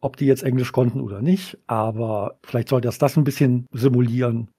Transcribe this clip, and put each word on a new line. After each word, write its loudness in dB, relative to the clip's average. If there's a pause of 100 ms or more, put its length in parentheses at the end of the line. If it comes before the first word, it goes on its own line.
ob -4
die -2
jetzt 4
Englisch 0
konnten 0
oder -8
nicht. -2
Aber -4
vielleicht -4
sollte 2
das, -6
das 2
ein 4
bisschen 0
simulieren. 0 (100)